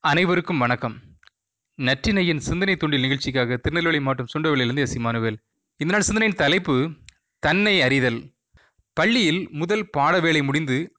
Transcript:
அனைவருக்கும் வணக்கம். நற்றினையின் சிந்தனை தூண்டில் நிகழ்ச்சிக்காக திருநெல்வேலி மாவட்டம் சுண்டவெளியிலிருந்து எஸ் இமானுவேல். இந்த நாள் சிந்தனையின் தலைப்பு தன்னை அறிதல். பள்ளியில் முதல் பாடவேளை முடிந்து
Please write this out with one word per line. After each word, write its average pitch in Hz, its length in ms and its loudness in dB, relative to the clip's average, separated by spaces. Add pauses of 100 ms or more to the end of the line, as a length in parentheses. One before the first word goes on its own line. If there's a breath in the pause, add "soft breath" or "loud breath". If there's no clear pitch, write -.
அனைவருக்கும் 175 540 2
வணக்கம். 123 380 -2 (840)
நற்றினையின் 165 580 0
சிந்தனை 185 380 -2
தூண்டில் 151 260 0
நிகழ்ச்சிக்காக 131 560 0
திருநெல்வேலி 160 420 -2
மாவட்டம் 131 280 -2
சுண்டவெளியிலிருந்து 143 500 0
எஸ் 123 200 -2
இமானுவேல். 113 400 -2 (420)
இந்த 156 140 -2
நாள் 208 80 2
சிந்தனையின் 214 360 0
தலைப்பு 160 380 2 (640)
தன்னை 190 420 2
அறிதல். 127 380 2 (800 soft breath)
பள்ளியில் 185 520 2
முதல் 175 400 -4
பாடவேளை 160 540 2
முடிந்து 139 340 0 (220)